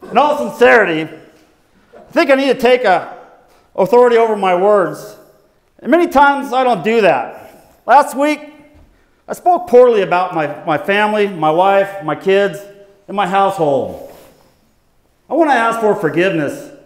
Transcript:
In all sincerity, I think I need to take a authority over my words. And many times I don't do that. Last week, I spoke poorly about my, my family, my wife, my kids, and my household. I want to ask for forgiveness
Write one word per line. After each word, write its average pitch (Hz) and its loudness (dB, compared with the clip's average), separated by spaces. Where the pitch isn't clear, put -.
In 214 -2
all 262 0
sincerity, 190 2
I - -20
think 311 0
I 277 6
need 269 0
to - -2
take 254 2
a 180 0
authority 233 2
over 226 2
my 190 0
words. 185 -2
And - -8
many 339 2
times 285 2
I 254 0
don't 220 0
do 226 0
that. - -4
Last 277 2
week, 294 -2
I - -12
spoke - -2
poorly 240 4
about 175 -2
my, 147 -6
my 151 -2
family, 208 0
my 156 -2
wife, 190 0
my 151 -4
kids, 190 0
and 196 -12
my 202 -2
household. 175 -2
I - -8
want 311 2
to 269 2
ask 226 -2
for 208 0
forgiveness 165 -4